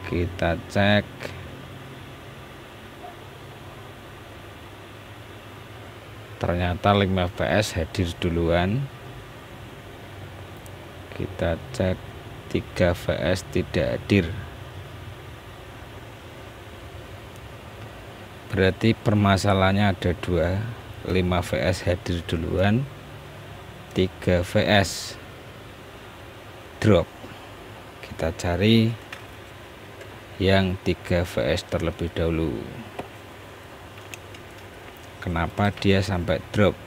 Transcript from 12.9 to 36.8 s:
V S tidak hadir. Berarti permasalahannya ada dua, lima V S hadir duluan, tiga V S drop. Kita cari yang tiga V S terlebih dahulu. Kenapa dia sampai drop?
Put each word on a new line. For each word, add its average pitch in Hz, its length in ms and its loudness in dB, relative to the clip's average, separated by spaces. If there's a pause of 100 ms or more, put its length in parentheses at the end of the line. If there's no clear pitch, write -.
V - 160 -2
S 90 400 2
tidak 73 480 2
hadir. 92 320 2 (4000)
Berarti 95 480 6
permasalahannya 98 960 6
ada 90 180 2 (140)
dua, 87 320 4 (480)
lima 90 400 4
V - 160 -2
S 90 240 2
hadir 87 400 0
duluan, 90 560 4 (1120)
tiga 92 480 4
V 101 240 2
S - 480 4 (1600)
drop. 98 320 8 (960)
Kita - 320 -2
cari 110 560 4 (1400)
yang 95 480 6
tiga 87 400 4
V - 240 0
S - 160 2
terlebih 82 480 -2
dahulu. 80 480 2 (2750)
Kenapa 90 480 2
dia 98 320 6
sampai 90 320 2 (160)
drop? 92 340 6